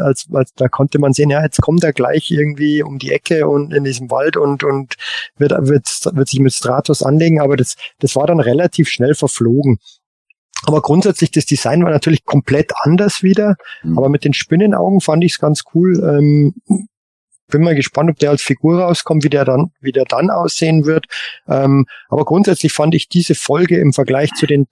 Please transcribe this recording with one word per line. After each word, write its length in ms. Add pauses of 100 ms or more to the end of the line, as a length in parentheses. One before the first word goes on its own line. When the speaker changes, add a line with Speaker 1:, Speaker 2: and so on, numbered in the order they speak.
Speaker 1:
als, 280
als, 240
da 120
konnte 300
man 140
sehen, 180
ja, 140
jetzt 160
kommt 240
er 80
gleich 400
irgendwie 500
um 160
die 140
Ecke 340
und 260
in 120
diesem 260
Wald 260
und, 280
und 320 (420)
wird, 140
wird, 340 (260)
wird 160
sich 120
mit 120
Stratos 520
anlegen, 360
aber 160
das, 200 (240)
das 160
war 100
dann 140
relativ 480
schnell 260
verflogen. 640 (880)
Aber 140
grundsätzlich, 500
das 160
Design 380
war 80
natürlich 320
komplett 480 (100)
anders 400
wieder, 320 (300)
Speaker 2:
Mhm. 120
Speaker 1:
aber 120
mit 160
den 100
Spinnenaugen 680
fand 220
ich's 160
ganz 240 (100)
cool. 300
Ähm, 520 (920)
bin 140
mal 120
gespannt, 360
ob 80
der 120
als 120
Figur 380
rauskommt, 420
wie 60
der 160
dann, 260 (100)
wie 120
der 140
dann 240
aussehen 560
wird. 180 (420)
Ähm, 400 (220)
aber 160
grundsätzlich 480
fand 220
ich 140
diese 260
Folge 440
im 140
Vergleich 400
zu 140
den, 260